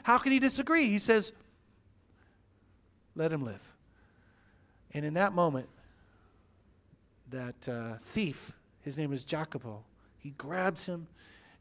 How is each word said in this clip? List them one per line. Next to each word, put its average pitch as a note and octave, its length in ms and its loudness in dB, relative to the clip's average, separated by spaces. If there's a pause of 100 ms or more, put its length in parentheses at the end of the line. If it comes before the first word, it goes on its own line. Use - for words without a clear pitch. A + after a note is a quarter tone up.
how A#3 160 8
can C4+ 140 2
he C4+ 60 8
disagree? C4+ 520 4
He G3+ 80 4
says, A3 340 4 (1800)
"Let D#3+ 180 -2
him C#3+ 140 -4
live." G2 160 -10 (1300)
And D3 140 -4
in D3+ 80 -4
that G3 180 2
moment, D#3 380 2 (1600)
that, B2 360 -10
uh, A#2 360 -6
thief, - 500 -4 (300)
his C#3 160 -8
name D3 160 -2
is B2+ 100 -6
Jacopo, A#2 600 -6 (340)
he C#3+ 140 -14
grabs F3+ 520 -4
him, E3+ 220 -8 (540)